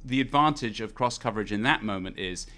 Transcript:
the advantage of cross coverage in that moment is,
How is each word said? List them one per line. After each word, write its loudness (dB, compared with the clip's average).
the 2
advantage 2
of -6
cross 0
coverage -2
in 0
that 2
moment -4
is, -6